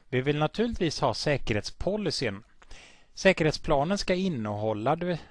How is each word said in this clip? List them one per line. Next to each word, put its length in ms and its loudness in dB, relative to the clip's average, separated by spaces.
Vi 120 0
vill 160 0
naturligtvis 640 0
ha 140 2
säkerhetspolicyn. 1300 -2
Säkerhetsplanen 840 2
ska 180 0
innehålla 800 0
det, 240 -2